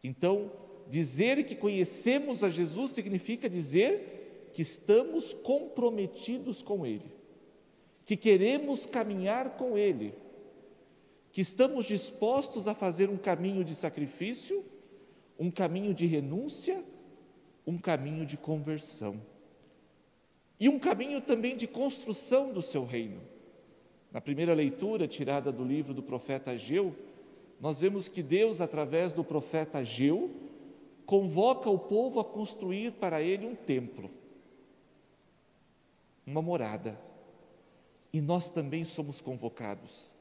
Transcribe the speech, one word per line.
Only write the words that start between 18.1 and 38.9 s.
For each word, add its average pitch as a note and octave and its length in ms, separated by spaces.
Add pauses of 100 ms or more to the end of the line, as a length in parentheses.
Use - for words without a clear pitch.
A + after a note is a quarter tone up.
de C#3+ 100
conversão. D3 840 (1400)
E A3+ 80
um C#4+ 100
caminho C#4 440
também B3 340
de A3+ 100
construção C4 840
do F#3+ 80
seu C#3 240
reino. A2+ 380 (880)
Na - 80
primeira D#3+ 320
leitura, D#3+ 560
tirada C#3 420
do B2+ 140
livro C#3 300
do C3+ 80
profeta C3+ 480
Ageu, D3 440 (640)
nós C#3+ 220
vemos G3 260
que F3+ 160
Deus, F#3 380
através D#3 540
do E3 100
profeta D#3 540
Ageu, C#3 640 (640)
convoca G3 640
o F#3+ 80
povo A#3 420
a G3+ 40
construir G#3+ 680
para D#3+ 300
ele G3 240
um A#3+ 80
templo, A#2+ 560 (2250)
uma D3 160
morada. A2+ 560 (1120)
E D#3+ 80
nós F3 280
também D#3+ 360
somos D3 360